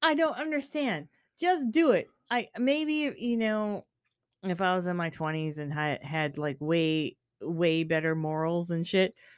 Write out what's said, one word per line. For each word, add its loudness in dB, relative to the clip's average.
I 2
don't 2
understand. -4
Just 2
do 4
it. 2
I, -2
maybe, 0
you -2
know, -2
if -2
I 4
was 0
in -2
my -2
twenties -4
and -6
had, -2
had, -2
like, -4
way, 0
way 2
better 0
morals -2
and 0
shit, 2